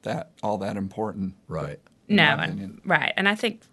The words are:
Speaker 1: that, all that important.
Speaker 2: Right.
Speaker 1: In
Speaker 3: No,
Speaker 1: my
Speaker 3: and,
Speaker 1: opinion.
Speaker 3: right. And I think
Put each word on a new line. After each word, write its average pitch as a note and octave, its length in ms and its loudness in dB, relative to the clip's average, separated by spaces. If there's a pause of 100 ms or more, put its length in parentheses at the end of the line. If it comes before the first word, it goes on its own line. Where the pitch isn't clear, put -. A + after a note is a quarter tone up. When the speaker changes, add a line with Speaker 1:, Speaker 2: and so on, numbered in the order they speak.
Speaker 1:
that, - 280 -6 (120)
all G#2+ 160 0
that G2+ 200 -4
important. F#2+ 560 -4 (140)
Speaker 2:
Right. D2+ 300 -6 (300)
Speaker 1:
In G3+ 80 4
Speaker 3:
No, D3+ 200 6
Speaker 1:
my D#3 80 -2
Speaker 3:
and, F3+ 100 -4
Speaker 1:
opinion. G3 320 -10
Speaker 3:
right. - 300 2
And F#3+ 120 2
I G3+ 60 2
think A3 260 -4 (120)